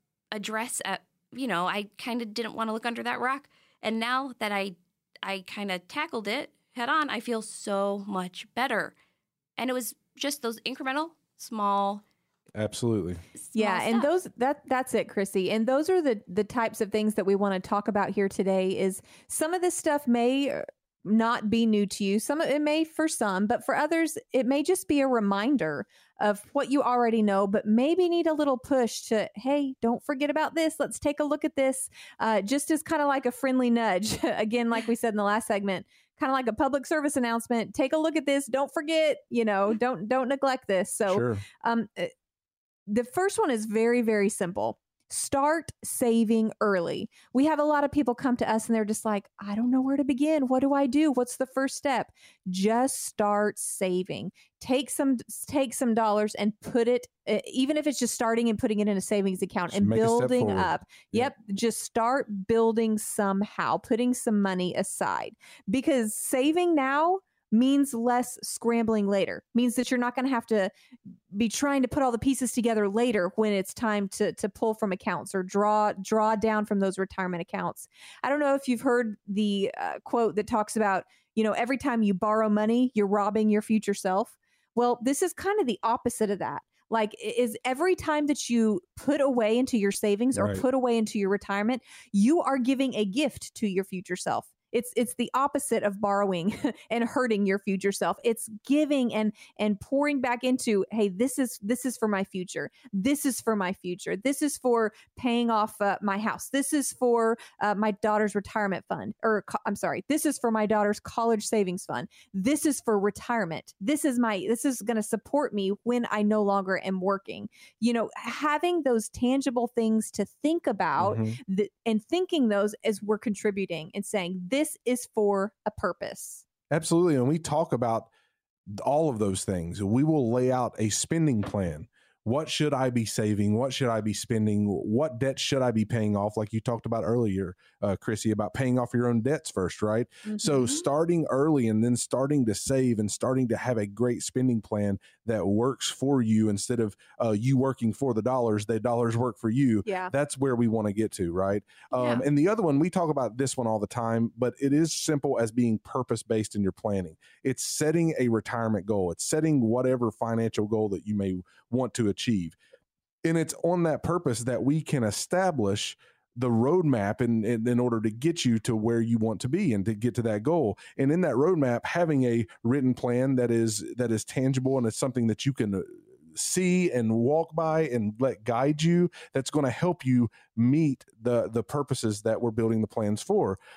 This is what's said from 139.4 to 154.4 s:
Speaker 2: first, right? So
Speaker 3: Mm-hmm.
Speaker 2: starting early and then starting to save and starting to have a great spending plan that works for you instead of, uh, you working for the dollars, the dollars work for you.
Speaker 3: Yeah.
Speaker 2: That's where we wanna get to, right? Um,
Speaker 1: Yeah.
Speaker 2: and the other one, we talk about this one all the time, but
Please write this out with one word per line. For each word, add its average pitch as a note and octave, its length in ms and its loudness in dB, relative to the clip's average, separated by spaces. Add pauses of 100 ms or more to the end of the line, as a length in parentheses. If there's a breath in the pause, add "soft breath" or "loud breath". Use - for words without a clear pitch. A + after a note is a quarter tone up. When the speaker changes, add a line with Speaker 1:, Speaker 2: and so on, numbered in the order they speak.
Speaker 2:
first, F#2 320 -4
right? A2 240 0 (300 loud breath)
So D3 220 2
Speaker 3:
Mm-hmm. B2+ 80 4
Speaker 2:
starting E3+ 640 0
early C#3 360 4
and A2 160 2
then A#2+ 140 2
starting C3+ 500 0
to G#2+ 80 0
save B2+ 460 0
and G#2+ 100 -2
starting B2+ 380 0
to A2 80 2
have B2 200 -2
a G#2 120 -2
great A2+ 340 -2
spending B2+ 400 0
plan G#2 380 -2 (260 soft breath)
that G#2 220 0
works A#2 420 0
for C3+ 320 2
you A2 260 4
instead G#2 300 -2
of, A2 180 -2 (240 soft breath)
uh, A2+ 120 2
you A#2+ 260 2
working B2 340 0
for B2+ 220 -2
the G#2+ 80 0
dollars, A2+ 440 0
the A2+ 120 0
dollars A#2 380 0
work A#2+ 200 0
for A2+ 140 -2
you. A#2 340 4
Speaker 3:
Yeah. F#3 240 -4
Speaker 2:
That's C#3+ 300 -2
where C3+ 160 0
we A#2 140 2
wanna G#2+ 240 0
get G#2+ 200 -2
to, E2+ 200 -4
right? G2 320 0 (260 loud breath)
Um, B2+ 140 -2 (160)
Speaker 1:
Yeah. - 40 -
Speaker 2:
and C#3+ 140 2
the D3+ 80 6
other A3 160 0
one, D3 160 2
we E3+ 100 2
talk E3+ 220 0
about B2 260 -2
this C3 200 -2
one B2 100 -2
all A2 140 0
the G#2 80 -2
time, A2+ 500 0
but A#2+ 220 0